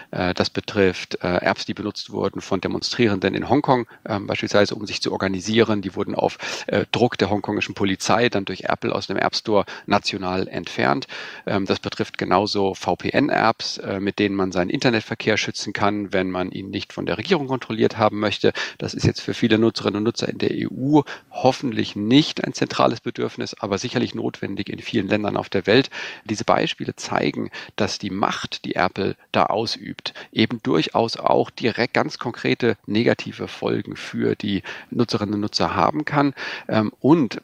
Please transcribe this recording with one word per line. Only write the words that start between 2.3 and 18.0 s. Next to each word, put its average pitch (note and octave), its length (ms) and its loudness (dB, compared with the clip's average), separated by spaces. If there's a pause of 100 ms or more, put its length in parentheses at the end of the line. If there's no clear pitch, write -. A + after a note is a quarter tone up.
von F#2+ 180 -2
Demonstrierenden G2 720 0
in - 160 -2
Hongkong, B2+ 380 2 (180)
ähm, G#2 220 -4
beispielsweise, G#2 480 2
um G#2 100 -8
sich - 160 -6
zu - 100 -2
organisieren. G2+ 720 2
Die F#2+ 140 -6
wurden G#2 200 -4
auf, - 520 -2
äh, G2+ 240 2
Druck A2+ 260 2
der F#2+ 120 4
hongkongischen G2+ 460 -2
Polizei G#2 540 2
dann G2+ 160 -2
durch F#2+ 180 -8
Apple - 300 -2
aus G2 140 -4
dem G2+ 100 -4
App - 180 2
Store G2+ 300 2 (200)
national F#2+ 640 0
entfernt. B2+ 600 0 (380)
Ähm, G2 200 0
das G2 140 0
betrifft - 380 -6
genauso G2 560 2
V-P-N-Apps, - 1040 0
äh, G2 220 -6
mit G2 200 -2
denen G2+ 160 2
man F#2+ 160 2
seinen F#2 200 0
Internetverkehr A2 640 2
schützen - 340 -4
kann, G2+ 400 0
wenn F#2 180 2
man F#2 220 -2
ihn G2 200 -8
nicht G2+ 220 -6
von F#2+ 120 -6
der E2+ 120 0
Regierung C#3+ 300 0
kontrolliert C3 220 -4
kontrolliert A2+ 300 2
haben G#2+ 200 2